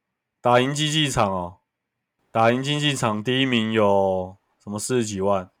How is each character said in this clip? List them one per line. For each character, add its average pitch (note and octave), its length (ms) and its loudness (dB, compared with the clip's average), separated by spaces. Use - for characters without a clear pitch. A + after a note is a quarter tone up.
打 B2 220 4
赢 C3+ 100 0
竞 D3 200 -2
技 D3+ 180 0
场 A2+ 220 0
哦， F2+ 260 -6
打 A2+ 220 4
赢 B2+ 100 0
竞 D3 180 -2
技 D3 160 0
场 G#2+ 280 -2
第 B2+ 180 0
一 C3+ 60 0
名 A2+ 240 0
有 G2 640 0
什 - 60 -14
么 G2+ 80 -6
四 B2 200 -2
十 A#2+ 80 0
几 G#2+ 160 -6
万。 F#2+ 280 -2